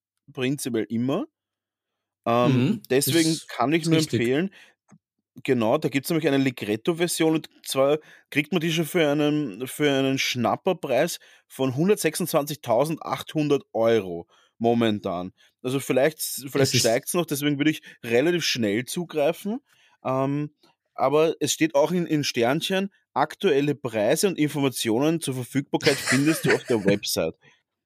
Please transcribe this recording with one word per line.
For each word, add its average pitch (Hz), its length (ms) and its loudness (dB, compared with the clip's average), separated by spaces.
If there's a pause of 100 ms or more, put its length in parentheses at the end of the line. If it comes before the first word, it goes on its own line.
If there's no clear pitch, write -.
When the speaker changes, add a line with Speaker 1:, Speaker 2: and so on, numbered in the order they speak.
(320)
Speaker 1:
prinzipiell 127 580 -2
immer. 131 360 -2 (1000)
Ähm, 120 280 4
Speaker 2:
Mhm, 123 360 2
Speaker 1:
deswegen 143 420 2
Speaker 2:
das - 160 -4
Speaker 1:
kann 127 260 0
ich 165 100 2
Speaker 2:
ist 160 60 0
Speaker 1:
nur 160 100 4
Speaker 2:
richtig. 147 220 0
Speaker 1:
empfehlen, 135 280 0 (920)
genau, 123 340 2
da 156 120 -2
gibt's 131 200 -4
nämlich 160 180 0
eine 139 100 2
Ligretto-Version 151 1000 0
und 156 140 -6 (160)
zwar 139 320 2 (320)
kriegt 147 240 -4
man 180 80 2
die 170 100 -2
schon 160 140 0
für 156 240 0
einen, 147 580 -2
für 147 240 0
einen 135 260 0
Schnapperpreis 131 1000 -2 (280)
von 135 280 -2
hundertsechsundzwanzigtausendachthundert 151 1900 0 (100)
Euro 107 540 0 (300)
momentan. 104 760 0 (280)
Also 131 200 -4
vielleicht, 139 400 0
vielleicht - 340 -8
Speaker 2:
Das 135 180 2
ist 127 80 4
Speaker 1:
steigt's 120 320 0
noch, 175 120 0
deswegen 147 320 -2
würde 147 140 2
ich 147 100 -4 (240)
relativ 147 400 2
schnell 113 400 0
zugreifen. 170 760 -4 (460)
Ähm, 139 460 -2 (420)
aber 151 480 2
es 139 100 0
steht 156 240 0
auch 147 160 4
in, 175 140 0
in 151 180 0
Sternchen, 160 640 -2 (240)
aktuelle 147 600 0
Preise 120 540 0
und 175 80 -6
Informationen 139 800 0
zur 139 140 -6
Verfügbarkeit 131 640 -2
findest 143 480 0
du - 80 4
auf 127 100 0
der 120 140 0
Speaker 2:
<laughs> 98 80 -2
Speaker 1:
Website. 98 500 -2 (500)